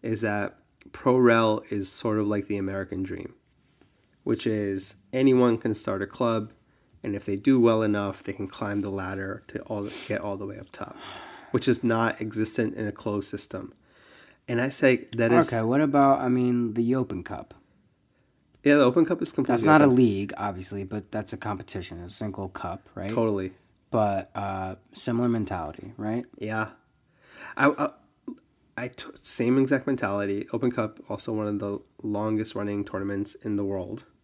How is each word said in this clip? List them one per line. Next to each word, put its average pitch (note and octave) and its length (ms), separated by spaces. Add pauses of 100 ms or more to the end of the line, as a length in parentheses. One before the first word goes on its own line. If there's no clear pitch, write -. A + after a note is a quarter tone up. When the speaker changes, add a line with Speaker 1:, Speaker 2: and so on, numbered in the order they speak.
Speaker 1:
is A2+ 200
that G#2 360 (360)
pro B2+ 240
rel A2+ 520
is G2+ 220
sort G#2+ 260
of G#2+ 100
like G2+ 200
the G2+ 100
American F#2+ 460
dream, F#2 300 (920)
which A#2 240
is G2+ 480 (180)
anyone B2+ 440
can A2 180
start G2 260
a G2 60
club, A2+ 460 (500)
and A2 120
if G2+ 100
they G2+ 100
do C3 240
well A2+ 240
enough, G2+ 400
they - 100
can G2 140
climb G#2 320
the G2+ 100
ladder F#2+ 580
to - 160
all, G#2 260 (180)
get G#2+ 140
all G2+ 160
the G2+ 100
way G2+ 100
up - 140
top, - 240 (560)
which - 160
is A#2+ 160
not A2+ 380
existent A2 540
in G#2+ 120
a G#2 40
closed G#2 380
system. - 440 (760)
And A#2+ 140
I C3+ 80
say C3+ 380 (100)
that A#2 140
is A#2+ 220
Speaker 2:
Okay, A2+ 80
what B2 200
about, C#3 400
I B2+ 80
mean, B2 440
the A#2 220
Open G#2 280
Cup? - 300 (1120)
Speaker 1:
Yeah, C#3+ 120
the D3 80
Open D#3 220
Cup E3+ 160
is - 100
completely - 220
Speaker 2:
That's A2+ 100
not D#3 180
a D3 40
Speaker 1:
open. C3 120
Speaker 2:
league, G2+ 400
obviously, G2 460
but G2+ 280
that's G#2+ 220
a - 40
competition, F#2 640
a F2 100
single G2+ 400
cup, - 460
right? F#2+ 140
Speaker 1:
Totally. G#2+ 440 (380)
Speaker 2:
But, G2+ 440
uh, F#2+ 400 (180)
similar A#2+ 360
mentality, G2 680
right? A2+ 280 (120)
Speaker 1:
Yeah. G#2+ 320 (880)
I, C#3+ 200
I, D3 120 (880)
I B2 100
t-, - 220 (120)
same B2 360
exact C3+ 280
mentality. G2+ 680
Open B2 180
Cup, A2 280 (100)
also G#2 240
one G#2+ 140
of G#2 120
the G2+ 200 (220)
longest G#2+ 540
running G2+ 300
tournaments G2 500
in G#2 220
the G2+ 80
world. G2 400 (180)